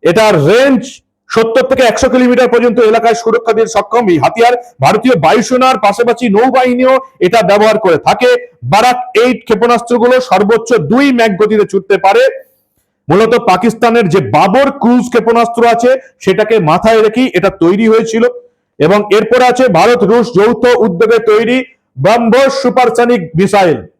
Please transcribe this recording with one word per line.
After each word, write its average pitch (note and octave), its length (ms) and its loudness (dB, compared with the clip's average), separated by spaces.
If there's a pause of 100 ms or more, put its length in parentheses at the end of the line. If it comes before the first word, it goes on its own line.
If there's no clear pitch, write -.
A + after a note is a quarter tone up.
এটার G#3+ 320 2 (140)
রেঞ্জ B3+ 340 2 (480)
সত্তর A3+ 400 -2
থেকে C4 140 0
একশো A#3 260 0
কিলোমিটার B3 420 0
পর্যন্ত A#3+ 260 0 (120)
এলাকায় A3+ 320 0
সুরক্ষা A3+ 320 -2
দিতে A3 220 -2
সক্ষম A3+ 360 -2
এই D#3+ 120 0
হাতিয়ার। A3+ 300 0 (260)
ভারতীয় G#3+ 340 0 (100)
বায়ুসেনার B3 600 0
পাশাপাশি A#3 440 -2
নৌবাহিনীও B3+ 680 0 (320)
এটা A3+ 160 2
ব্যবহার G#3 360 2
করে F3+ 200 0
থাকে। B3 320 0 (420)
বারাক B3 260 2 (240)
এইট B3 220 0
ক্ষেপণাস্ত্রগুলো A#3+ 760 0
সর্বোচ্চ A3 500 -2 (200)
দুই C4 220 2
ম্যাক A3+ 280 0
গতিতে G#3+ 320 0
ছুটতে G3 320 -2
পারে। G#3 180 2 (840)
মূলত A3 240 2 (180)
পাকিস্তানের A3+ 580 0
যে E3+ 120 0 (160)
বাবর G3+ 320 2 (120)
ক্রুজ A#3+ 280 0
ক্ষেপণাস্ত্র A#3 540 -2 (120)
আছে, A#3+ 160 0 (280)
সেটাকে G#3 420 -2
মাথায় F#3+ 420 0
রেখেই A#3 320 0
এটা F3+ 160 0 (100)
তৈরি G3 280 0
হয়েছিল। A3+ 360 0 (540)
এবং E3+ 200 2 (120)
এরপরে A3 340 2
আছে B3 200 2 (140)
ভারত A#3 260 2
রুশ A3+ 300 0
যৌথ G#3+ 280 0 (240)
উদ্যোগে G#3+ 320 0 (120)
তৈরি A3+ 280 0 (380)
ব্রহ্মোস A#3 560 0 (100)
সুপারসনিক A#3+ 580 0 (140)
মিসাইল F3+ 440 0 (220)